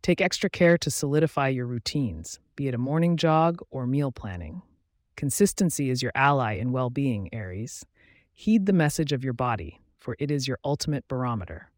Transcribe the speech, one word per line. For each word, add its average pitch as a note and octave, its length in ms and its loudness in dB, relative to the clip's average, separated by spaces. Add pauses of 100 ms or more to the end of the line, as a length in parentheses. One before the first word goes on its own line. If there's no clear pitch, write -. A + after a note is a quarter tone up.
Take - 200 2
extra F#3 300 0
care E3+ 260 6
to D3+ 140 -2
solidify D3 580 2
your B2+ 160 -2
routines, A#2 720 -4 (160)
be C#3 120 -4
it B2+ 80 -2
a - 20 -2
morning D#3+ 400 2
jog E3 420 4 (120)
or B2+ 160 -4
meal C3+ 240 0
planning. F2+ 500 -10 (560)
Consistency D3+ 720 0
is B2+ 140 -2
your A#2+ 100 -4
ally C3+ 400 4
in B2 180 -4
well-being, B2+ 640 -2
Aries. G#2 500 -10 (500)
Heed G#3+ 340 2
the G#3 40 4
message D3+ 400 2
of B2+ 120 -2
your C3 100 -2
body, A#2 480 -4 (160)
for - 220 -10
it C#3+ 100 -4
is C#3 180 -2
your C3 160 -4
ultimate C#3+ 440 -4
barometer. A#2+ 720 -6